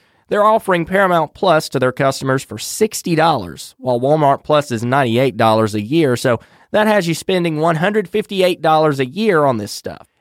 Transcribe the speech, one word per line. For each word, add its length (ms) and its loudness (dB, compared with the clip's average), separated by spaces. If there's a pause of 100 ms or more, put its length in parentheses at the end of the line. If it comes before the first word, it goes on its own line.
(280)
They're 160 0
offering 420 0
Paramount 480 0
Plus 360 0
to 100 -2
their 140 0
customers 500 -2
for 140 -14
sixty 580 -4
dollars, 640 -2
while 240 -2
Walmart 420 2
Plus 260 0
is 140 -4
ninety-eight 540 0
dollars 360 2
a 80 -4
year, 360 0
so 240 0 (300)
that 160 2
has 200 2
you 60 0
spending 440 -2
one 200 0
hundred 320 -2
fifty-eight 520 -2
dollars 380 2
a 60 -2
year 400 0
on 120 0
this 140 -8
stuff. 360 -14 (140)